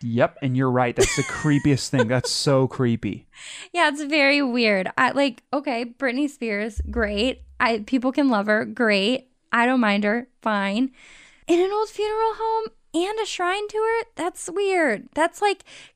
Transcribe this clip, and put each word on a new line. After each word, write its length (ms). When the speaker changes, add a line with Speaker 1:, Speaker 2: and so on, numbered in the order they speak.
Speaker 1:
Yep, 400
and 160
you're 140
right. 240
That's 200
the 80
creepiest 680
thing. 200
That's 220
so 360
creepy. 600
Speaker 2:
Yeah, 160
it's 140
very 380
weird. 560
I, 140
like, 320
okay, 320
Britney 440
Spears, 600
great. 540
I, 260
people 280
can 160
love 180
her, 180
great. 600
I 140
don't 160
mind 240
her, 220
fine. 500
In 120
an 140
old 160
funeral 460
home 320
and 260
a 60
shrine 420
to 100
her? 280
That's 340
weird. 680
That's, 260
like, 220